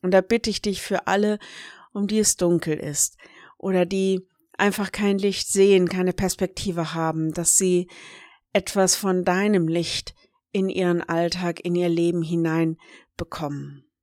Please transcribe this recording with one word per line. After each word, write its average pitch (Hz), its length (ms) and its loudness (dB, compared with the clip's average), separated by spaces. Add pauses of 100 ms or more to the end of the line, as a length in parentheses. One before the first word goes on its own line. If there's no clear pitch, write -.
Und 185 100 0
da 190 100 6
bitte 226 280 0
ich - 140 -6
dich 202 180 -4
für - 260 -4
alle, 208 300 2 (560)
um 202 140 -2
die 214 120 0
es 208 180 2
dunkel 170 400 0
ist - 400 -4 (400)
oder 185 280 0
die 190 420 0 (300)
einfach 196 340 0
kein 202 260 0
Licht 196 300 -2
sehen, 196 400 6
keine 185 240 0
Perspektive 175 840 -4
haben, 160 380 -2
dass 165 240 0
sie 180 340 2 (640)
etwas 196 460 2
von 185 260 0
deinem 185 460 2
Licht - 460 -4 (360)
in 190 160 0
ihren 175 340 0
Alltag, 170 600 -2
in 175 140 -2
ihr 175 120 2
Leben 170 340 0
hinein 165 540 0 (400)
bekommen. 143 720 -10 (140)